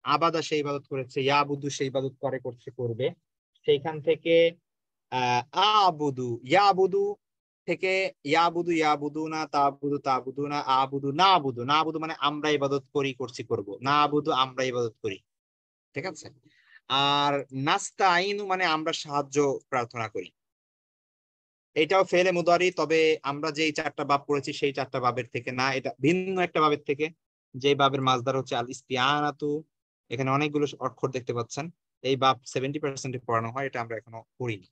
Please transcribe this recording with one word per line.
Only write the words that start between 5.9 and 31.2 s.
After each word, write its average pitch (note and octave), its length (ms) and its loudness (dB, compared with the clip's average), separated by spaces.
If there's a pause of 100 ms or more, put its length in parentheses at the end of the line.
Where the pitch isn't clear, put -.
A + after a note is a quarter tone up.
ইয়াবুদু G3 720 4 (500)
থেকে F3 460 0 (120)
ইয়াবুদু, E3+ 460 2
ইয়াবুদুনা, D#3 760 0
তাবুদু, C#3+ 520 0
তাবুদুনা, C3+ 600 -2
আবুদু, C3+ 540 0
নাবুদু। D3 520 2
নাবুদু D#3 340 0
মানে D#3+ 200 -6
আমরা D3 320 0
ইবাদত C#3 420 0
করি, C#3 220 -2
করছি, A#2+ 300 -10
করব। G2+ 380 -6
নাবুদু D3 500 2
আমরা C3 320 -2
ইবাদত A#2+ 380 -4
করি, G2 160 -6 (760)
ঠিক D3+ 120 -8
আছে। - 240 -12 (580)
আর C#3+ 640 0
নাস্তাইনু F#3+ 920 0
মানে F#3 180 -2
আমরা D#3 280 0
সাহায্য C#3+ 680 -2 (100)
প্রার্থনা A#2 400 -4
করি। F2+ 220 -10 (1400)
এটাও F3 300 4
ফেলে F#3 280 2
মুদারি, F3 380 2
তবে D#3+ 520 2
আমরা D3 280 -4
যেই D3+ 220 -2
চারটা D3+ 320 -6
বাব C#3 240 0
পড়েছি C#3+ 240 -2
সেই C#3 200 -2
চারটা C3+ 280 -6
বাবের B2 320 -2
থেকে B2+ 200 -8
না, C3 220 0
এটা C3 160 -4 (100)
ভিন্ন F#3 400 0
একটা E3+ 200 0
বাবের D3 260 2
থেকে। D3+ 240 -2 (440)
যে C#3 200 2
বাবের C3+ 260 2
মাজদার C3 380 2
হচ্ছে C3 180 -4
আল A#2+ 140 -4
ইস্তিয়ানাতু, D3 920 -2 (440)
এখানে C3 220 -2
অনেকগুলো D3 360 2 (140)
অক্ষর C3 300 -2
দেখতে B2+ 240 -6